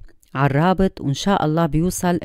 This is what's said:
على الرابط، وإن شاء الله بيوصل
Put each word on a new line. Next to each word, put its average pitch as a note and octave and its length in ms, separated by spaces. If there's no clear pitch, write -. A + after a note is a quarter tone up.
على C3+ 100
الرابط، E3+ 560
وإن C#3 120
شاء G3 320
الله D#3+ 200
بيوصل F3 600